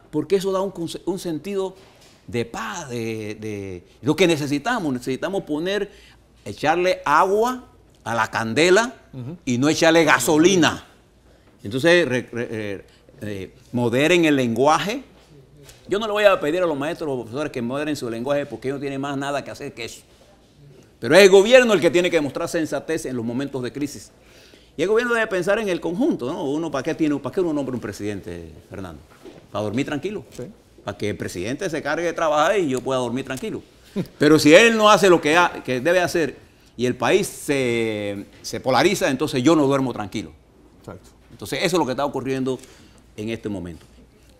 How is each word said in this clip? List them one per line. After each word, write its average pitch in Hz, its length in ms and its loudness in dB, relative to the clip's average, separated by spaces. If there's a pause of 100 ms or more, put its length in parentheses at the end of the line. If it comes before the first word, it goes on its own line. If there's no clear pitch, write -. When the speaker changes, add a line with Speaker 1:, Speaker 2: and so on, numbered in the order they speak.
Speaker 1:
porque 156 280 0
eso 190 140 -2
da 190 100 0
un 196 100 -4
conse-, 165 340 -10
un 175 140 -4
sentido 190 560 -6 (520)
de 117 180 -4
paz, 196 440 -10
de, 110 460 -8
de 101 480 -10 (180)
lo 156 140 0
que 185 100 4
necesitamos. 151 680 -2
Necesitamos 139 500 -6
poner, 190 480 -4 (520)
echarle 170 640 -2
agua 208 600 2 (380)
a 113 120 -6
la 110 140 -2
candela 170 680 2 (180)
Speaker 2:
Ujú. 135 320 -12
Speaker 1:
y 123 140 0
no 143 100 2
echarle 165 340 4
gasolina. 151 800 4 (800)
Entonces, 151 440 2
re-, 123 240 -4
re-, 120 200 -8
eh, 104 340 -10 (360)
eh, 101 340 -10 (160)
moderen 135 540 2
el 147 100 4
lenguaje. 147 680 0 (840)
Yo 196 120 -4
no 226 80 -6
le 208 60 -4
voy 208 100 0
a 196 160 8
pedir 156 240 0
a - 20 0
los 151 120 0
maestros 156 340 -6
o 123 100 -4
profesores 135 300 -6
que 131 100 -6
moderen 139 340 -4
su 127 140 -8
lenguaje 139 380 -4
porque 120 220 -8
ellos 139 80 -6
no 131 40 -10
tienen 139 200 -6
más 139 160 -6
nada 139 260 -4
que 110 80 -14
hacer 135 220 -14
que 117 120 -12
eso. - 160 -14 (1000)
Pero 135 160 2
es 196 80 10
el 196 60 10
gobierno 226 440 8
el 175 80 4
que 165 100 4
tiene 175 180 2
que 165 80 2
demostrar 156 320 -2
sensatez 156 560 -4
en 127 100 -6
los 113 100 -4
momentos 127 360 -6
de 120 100 -6
crisis. 139 400 -8 (640)
Y 139 60 -2
el 190 60 -2
gobierno 233 240 0
debe 220 140 0
pensar 190 300 0
en 214 120 -4
el 170 100 -2
conjunto, 175 520 -2
¿no? 185 120 -6
Uno, 156 260 -4
¿para 135 140 -4
qué 160 100 -4
tiene, 147 240 0
para 127 160 -8
qué 190 80 0
uno 165 120 0
nombra 135 200 -4
un 117 80 -6
presidente, 90 680 -10 (180)
Fernando? 90 320 -14 (500)
¿Para 104 120 -4
dormir 110 220 -2
tranquilo? 151 400 -6 (100)
Speaker 2:
Sí. 123 80 -12 (400)
Speaker 1:
Para 104 140 -10
que 104 120 -4
el 101 80 -6
presidente 113 520 -6
se 151 120 -6
cargue 156 220 -4
de 165 100 -2
trabajar 165 460 2
y 165 80 0
yo 127 140 -2
pueda 131 180 -2
dormir 123 240 -4
tranquilo. 131 400 -8 (260)
<laughs> - 300 -8
Pero 151 180 6
si 147 160 8
él 226 240 10
no 214 120 6
hace 196 200 6
lo 165 120 6
que 151 160 2
ha-, - 260 0
que 127 160 -4
debe 170 220 2
hacer 165 340 -2 (400)
y 120 100 -2
el 123 120 0
país 160 280 2
se, 113 1000 -4 (160)
se - 180 -10
polariza, 147 500 2
entonces 135 320 -2
yo 160 140 6
no 147 100 2
duermo 135 280 0
tranquilo. 101 400 -10 (460)
Speaker 2:
Exacto. - 300 -20 (220)
Speaker 1:
Entonces 120 320 -8
eso 180 140 2
es - 20 4
lo 147 60 2
que 127 60 -4
está 127 120 -4
ocurriendo 131 560 -4 (560)
en 110 140 -8
este 113 180 -8
momento. 87 380 -10 (540)